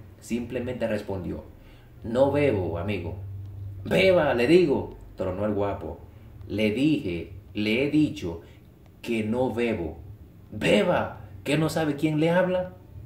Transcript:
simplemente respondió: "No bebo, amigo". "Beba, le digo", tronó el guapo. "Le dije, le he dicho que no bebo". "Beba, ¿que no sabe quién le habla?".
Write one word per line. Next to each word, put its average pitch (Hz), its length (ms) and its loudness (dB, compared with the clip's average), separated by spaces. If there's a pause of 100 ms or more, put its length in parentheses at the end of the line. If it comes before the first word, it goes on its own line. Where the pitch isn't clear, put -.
(200)
simplemente 120 640 -4
respondió: 92 560 -4 (600)
"No 127 280 2
bebo, 110 460 2
amigo". 87 380 -4 (680)
"Beba, 175 520 4
le 120 120 2
digo", 143 520 4 (180)
tronó 95 300 -2
el 107 80 0
guapo. 98 460 -4 (460)
"Le 104 260 0
dije, 107 600 0 (220)
le 107 280 0
he 147 80 0
dicho 113 520 0 (580)
que 113 240 -2
no 120 300 0
bebo". 95 420 -2 (560)
"Beba, 160 720 2 (200)
¿que 139 140 0
no 156 140 2
sabe 156 260 0
quién 156 240 2
le 160 80 4
habla?". 180 460 2 (320)